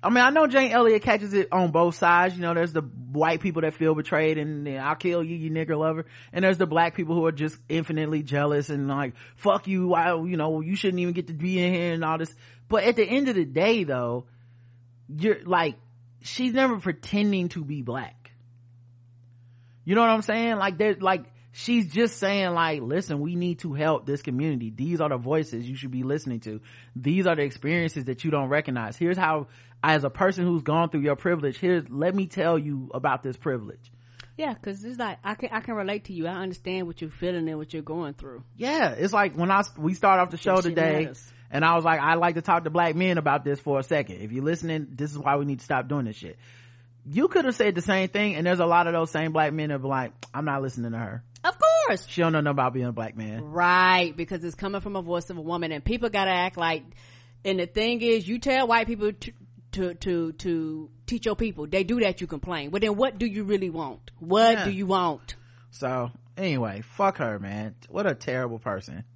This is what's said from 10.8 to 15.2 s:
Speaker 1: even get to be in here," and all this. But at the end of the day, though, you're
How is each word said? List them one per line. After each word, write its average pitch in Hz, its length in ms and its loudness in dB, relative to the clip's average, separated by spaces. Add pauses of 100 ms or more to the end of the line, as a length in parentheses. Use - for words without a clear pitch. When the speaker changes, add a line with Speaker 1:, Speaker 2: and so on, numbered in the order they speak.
Speaker 1:
even 175 120 0
get 160 140 -4
to 165 60 -10
be 180 300 -2
in 180 120 2
here," 175 180 0
and 165 100 -2
all 160 140 0
this. 165 160 -6 (340)
But 202 180 2
at 240 100 6
the 220 100 4
end 262 240 0
of 226 60 0
the 180 100 2
day, 185 380 2
though, 123 420 -2 (840)
you're 160 380 0